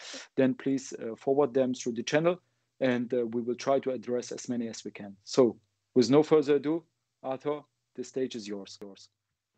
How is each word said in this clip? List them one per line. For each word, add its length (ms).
then 200
please, 380
uh, 220
forward 380
them 200
through 200
the 100
channel, 380
and, 320
uh, 140
we 140
will 140
try 240
to 120
address 420
as 160
many 180
as 160
we 80
can. 320
So 320
with 160
no 140
further 320
ado, 280
Arthur, 380
the 80
stage 320
is 120
yours. 340
Yours. 260